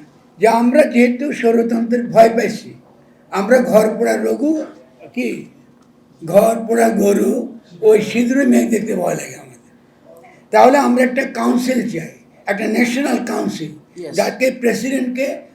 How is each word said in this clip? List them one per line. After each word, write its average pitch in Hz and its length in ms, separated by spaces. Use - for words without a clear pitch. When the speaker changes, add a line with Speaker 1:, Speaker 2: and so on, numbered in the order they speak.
Speaker 1:
যে 202 100
আমরা 240 340
যেহেতু 247 500
স্বৈরতন্ত্রের 233 760
ভয় 226 220
পাইছি, - 460
আমরা 214 280
ঘর 214 300
পোড়া 226 180
রঘু, 247 480
কি 233 320
ঘর 220 440
পোড়া 226 200
গরু, 202 720
ওই 214 220
সিঁদুরে 247 440
মেঘ 233 240
দেখতে 208 260
ভয় 175 180
লাগে - 220
আমাদের। - 360
তাহলে 240 280
আমরা 247 260
একটা 262 180
কাউন্সিল 240 680
চাই, 160 220
একটা 202 200
ন্যাশনাল 240 600
কাউন্সিল, 208 460
Speaker 2:
Yes. 170 160
Speaker 1:
যাতে 247 380
প্রেসিডেন্টকে 247 880